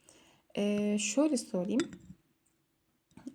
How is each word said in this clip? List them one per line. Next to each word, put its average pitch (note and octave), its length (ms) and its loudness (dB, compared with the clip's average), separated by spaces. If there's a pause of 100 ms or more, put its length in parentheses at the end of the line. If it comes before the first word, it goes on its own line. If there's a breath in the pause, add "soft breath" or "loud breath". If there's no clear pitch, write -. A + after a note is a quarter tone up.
(580 soft breath)
Ee, G#3 420 0
şöyle C#4+ 380 2
söyleyeyim. G3+ 540 -2 (1400)